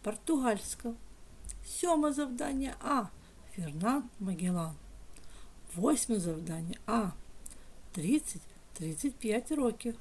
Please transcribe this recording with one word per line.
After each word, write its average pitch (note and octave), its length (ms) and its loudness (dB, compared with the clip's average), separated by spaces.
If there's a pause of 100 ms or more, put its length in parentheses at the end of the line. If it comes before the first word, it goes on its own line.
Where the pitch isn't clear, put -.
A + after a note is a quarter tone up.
Португальська. A#3 880 2 (720)
Сьоме D#4 460 4
завдання. C4+ 680 0
А. B3+ 260 2 (500)
Фернан F3+ 480 2 (160)
Магеллан. F3+ 540 0 (1000)
Восьме A3+ 440 4
завдання. E3 540 -2 (120)
А. G#3+ 240 4 (840)
Тридцять-тридцять F3+ 1200 0
п'ять A3+ 380 0
років. A#3+ 480 2